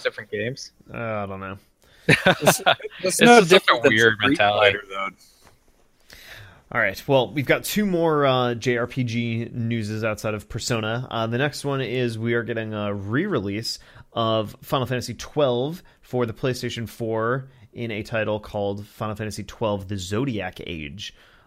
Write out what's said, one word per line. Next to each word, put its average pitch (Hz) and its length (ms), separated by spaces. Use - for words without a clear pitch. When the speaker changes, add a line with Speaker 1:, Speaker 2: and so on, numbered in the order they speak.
Speaker 1:
different - 260
games? 110 420
Speaker 2:
uh, 120 40
I 110 280
don't 98 140
know. 95 180
Speaker 3:
It's, - 140
Speaker 1:
<laughs> - 220
Speaker 3:
it's - 220
Speaker 1:
It's 185 200
Speaker 3:
no 240 180
Speaker 1:
just - 0
such 196 60
a 160 40
Speaker 3:
different - 340
than 127 100
Speaker 1:
weird 113 220
Speaker 3:
Street 104 120
Speaker 1:
mentality. 104 500
Speaker 3:
Fighter, 104 120
though. 98 200
Speaker 2:
All 117 100
right, 98 260
well, 127 240
we've 135 140
got 139 180
two 208 220
more, 165 400
uh, 127 300
J 120 220
R 120 100
P 127 160
G 117 480
newses 113 520
outside 107 300
of 104 160
Persona. 113 600
Uh, 113 180
the 117 100
next 143 260
one 139 180
is 120 360
we 117 160
are 117 80
getting 110 320
a 104 180
re-release 107 840
of 110 520
Final 131 240
Fantasy 123 260
twelve 139 720
for 123 240
the 110 80
PlayStation 120 560
four 117 600
in 117 180
a 107 100
title 107 380
called 101 480
Final 107 280
Fantasy 107 280
twelve: 101 440
The 101 100
Zodiac 101 680
Age. 80 480